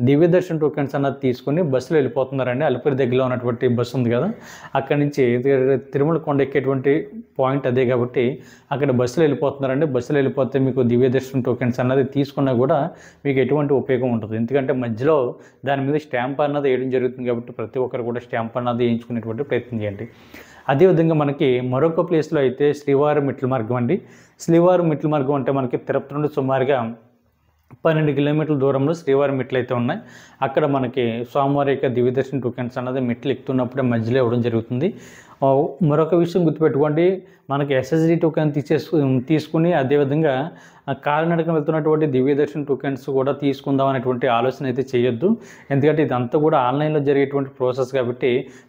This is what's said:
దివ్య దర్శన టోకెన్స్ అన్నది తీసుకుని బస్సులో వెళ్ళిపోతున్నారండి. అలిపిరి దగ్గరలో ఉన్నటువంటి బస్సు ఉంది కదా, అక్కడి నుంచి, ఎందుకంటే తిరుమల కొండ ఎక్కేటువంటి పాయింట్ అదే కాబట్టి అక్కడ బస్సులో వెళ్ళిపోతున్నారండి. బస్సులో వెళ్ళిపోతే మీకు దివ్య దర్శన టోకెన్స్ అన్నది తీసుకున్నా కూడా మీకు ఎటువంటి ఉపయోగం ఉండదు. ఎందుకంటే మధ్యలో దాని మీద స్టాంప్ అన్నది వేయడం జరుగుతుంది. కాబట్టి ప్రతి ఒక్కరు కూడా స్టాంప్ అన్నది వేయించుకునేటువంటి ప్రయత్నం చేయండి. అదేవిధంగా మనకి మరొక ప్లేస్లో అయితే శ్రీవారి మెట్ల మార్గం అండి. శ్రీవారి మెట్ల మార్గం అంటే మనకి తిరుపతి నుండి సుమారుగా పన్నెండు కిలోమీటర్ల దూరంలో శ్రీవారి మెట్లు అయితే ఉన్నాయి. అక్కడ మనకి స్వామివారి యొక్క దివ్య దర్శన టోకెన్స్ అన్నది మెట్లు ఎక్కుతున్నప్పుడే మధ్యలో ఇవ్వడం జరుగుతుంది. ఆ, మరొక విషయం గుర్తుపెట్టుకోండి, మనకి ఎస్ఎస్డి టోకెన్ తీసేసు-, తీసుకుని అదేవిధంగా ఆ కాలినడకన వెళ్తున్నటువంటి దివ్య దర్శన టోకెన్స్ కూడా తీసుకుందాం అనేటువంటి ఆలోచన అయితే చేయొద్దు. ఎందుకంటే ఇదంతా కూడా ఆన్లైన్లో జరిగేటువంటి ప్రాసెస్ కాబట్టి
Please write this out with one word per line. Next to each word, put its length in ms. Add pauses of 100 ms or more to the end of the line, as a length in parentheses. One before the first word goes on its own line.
దివ్య 260
దర్శన 320
టోకెన్స్ 360
అన్నది 260
తీసుకుని 420
బస్సులో 340
వెళ్ళిపోతున్నారండి. 680
అలిపిరి 300
దగ్గరలో 300
ఉన్నటువంటి 440
బస్సు 280
ఉంది 140
కదా, 220 (420)
అక్కడి 260
నుంచి, 340
ఎందుకంటే 420
తిరుమల 400
కొండ 260
ఎక్కేటువంటి 680 (300)
పాయింట్ 280
అదే 200
కాబట్టి 520 (340)
అక్కడ 180
బస్సులో 320
వెళ్ళిపోతున్నారండి. 640
బస్సులో 300
వెళ్ళిపోతే 420
మీకు 240
దివ్య 260
దర్శన 320
టోకెన్స్ 400
అన్నది 240
తీసుకున్నా 480
కూడా 380 (340)
మీకు 160
ఎటువంటి 340
ఉపయోగం 380
ఉండదు. 220
ఎందుకంటే 380
మధ్యలో 640 (320)
దాని 160
మీద 180
స్టాంప్ 400
అన్నది 280
వేయడం 220
జరుగుతుంది. 380
కాబట్టి 240
ప్రతి 260
ఒక్కరు 240
కూడా 180
స్టాంప్ 380
అన్నది 260
వేయించుకునేటువంటి 580
ప్రయత్నం 400
చేయండి. 260 (600)
అదేవిధంగా 460
మనకి 460
మరొక 480
ప్లేస్లో 320
అయితే 320
శ్రీవారి 480
మెట్ల 260
మార్గం 300
అండి. 260 (380)
శ్రీవారి 420
మెట్ల 260
మార్గం 260
అంటే 180
మనకి 240
తిరుపతి 380
నుండి 140
సుమారుగా 680 (920)
పన్నెండు 280
కిలోమీటర్ల 460
దూరంలో 360
శ్రీవారి 380
మెట్లు 260
అయితే 160
ఉన్నాయి. 260 (420)
అక్కడ 240
మనకి 640
స్వామివారి 400
యొక్క 160
దివ్య 240
దర్శన 280
టోకెన్స్ 400
అన్నది 220
మెట్లు 300
ఎక్కుతున్నప్పుడే 520
మధ్యలో 360
ఇవ్వడం 220
జరుగుతుంది. 540 (500)
ఆ, 240 (140)
మరొక 320
విషయం 320
గుర్తుపెట్టుకోండి, 760 (280)
మనకి 240
ఎస్ఎస్డి 420
టోకెన్ 360
తీసేసు-, 760
తీసుకుని 440
అదేవిధంగా 800 (380)
ఆ 40
కాలినడకన 600
వెళ్తున్నటువంటి 540
దివ్య 280
దర్శన 280
టోకెన్స్ 480
కూడా 220
తీసుకుందాం 540
అనేటువంటి 400
ఆలోచన 380
అయితే 200 (120)
చేయొద్దు. 400 (340)
ఎందుకంటే 320
ఇదంతా 360
కూడా 200
ఆన్లైన్లో 420
జరిగేటువంటి 500
ప్రాసెస్ 420
కాబట్టి 560 (200)